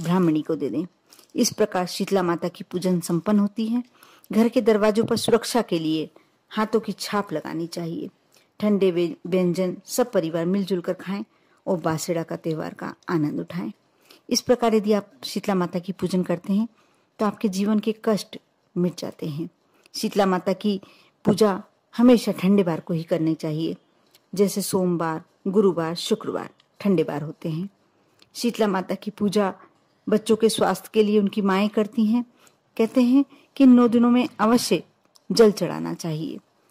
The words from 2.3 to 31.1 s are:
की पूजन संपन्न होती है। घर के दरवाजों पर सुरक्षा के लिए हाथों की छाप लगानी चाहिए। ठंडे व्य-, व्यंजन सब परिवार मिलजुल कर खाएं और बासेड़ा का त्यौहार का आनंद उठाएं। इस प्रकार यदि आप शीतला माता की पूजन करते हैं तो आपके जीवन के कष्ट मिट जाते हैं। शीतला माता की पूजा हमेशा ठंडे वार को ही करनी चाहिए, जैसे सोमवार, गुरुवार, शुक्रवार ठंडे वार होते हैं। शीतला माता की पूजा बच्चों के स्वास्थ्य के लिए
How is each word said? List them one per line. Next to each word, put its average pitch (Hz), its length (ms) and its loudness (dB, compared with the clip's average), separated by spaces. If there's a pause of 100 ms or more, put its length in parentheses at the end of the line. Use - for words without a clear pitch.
की - 160 -14
पूजन 175 360 -2
संपन्न 180 380 0
होती 208 280 -2
है। 240 320 -6 (340)
घर 220 160 4
के 247 120 0
दरवाजों 214 440 2
पर 233 120 -2
सुरक्षा 226 460 0
के 175 160 -2
लिए 156 320 -4 (380)
हाथों 214 320 -2
की 214 120 -6
छाप 202 400 -6
लगानी 160 340 -6
चाहिए। 170 440 -8 (500)
ठंडे 196 300 2
व्य-, 170 240 0 (120)
व्यंजन 180 500 0 (100)
सब - 260 -2
परिवार 165 340 -2
मिलजुल 185 340 -2
कर 180 120 -4
खाएं 196 320 -10 (420)
और 190 140 -2
बासेड़ा 165 420 -2
का 170 140 -8
त्यौहार 165 380 -8
का - 200 -12 (140)
आनंद 160 320 -2
उठाएं। 180 320 -10 (580)
इस 240 100 -2
प्रकार 240 340 2
यदि 214 180 2
आप 202 200 -2 (120)
शीतला 202 300 -4
माता 180 240 -2
की 175 140 -8
पूजन 185 300 -2
करते 175 300 -4
हैं 214 160 0 (500)
तो 220 80 0
आपके 208 220 -2
जीवन 202 300 0
के 214 160 -2 (100)
कष्ट - 340 -2 (380)
मिट 175 220 -2
जाते - 280 -12
हैं। 160 220 -8 (460)
शीतला 202 320 0
माता 190 260 0
की 196 280 -2 (440)
पूजा 202 380 2 (340)
हमेशा 233 360 6
ठंडे 202 300 4
वार 165 180 2
को - 140 -6
ही 160 80 -2
करनी 160 320 0
चाहिए, 160 420 -4 (580)
जैसे 190 280 0
सोमवार, 170 600 -2 (240)
गुरुवार, 175 480 2
शुक्रवार - 560 -6 (300)
ठंडे 185 220 2
वार 151 200 -6
होते 156 260 -10
हैं। 165 200 -6 (680)
शीतला 226 320 -2
माता 185 280 -2
की - 160 -10
पूजा 202 440 0 (540)
बच्चों 214 280 2
के 226 120 2
स्वास्थ्य 185 460 -2
के 220 80 4
लिए 214 160 2